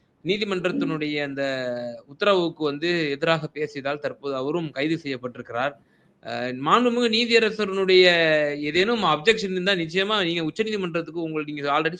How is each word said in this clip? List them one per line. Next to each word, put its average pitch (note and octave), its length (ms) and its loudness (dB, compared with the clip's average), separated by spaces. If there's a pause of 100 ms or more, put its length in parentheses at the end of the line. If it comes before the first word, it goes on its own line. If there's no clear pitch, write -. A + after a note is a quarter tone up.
(240)
நீதிமன்றத்தினுடைய E3 1000 -2
அந்த C3+ 500 -4 (340)
உத்தரவுக்கு E3+ 560 0
வந்து D#3 460 -2
எதிராக D3+ 440 0
பேசியதால் D3 460 -6
தற்போது C3+ 360 -6
அவரும் D3 360 -2
கைது D3+ 320 -2
செய்யப்பட்டிருக்கிறார். B2 680 -6 (540)
அ, A2+ 60 -10 (340)
மாண்புமிகு A#3 440 4
நீதியரசருடைய G#3+ 960 4 (540)
ஏதேனும் F#3 460 0
அப்ஜெக்ஷன் F3 480 2
இருந்தா F#3 200 0
நிச்சயமா F#3+ 520 0
நீங்க E3+ 180 -2
உச்சநீதிமன்றத்துக்கு E3+ 840 -4
உங்கள், D#3 200 -4
நீங்க D3 280 -4
already D#3+ 280 2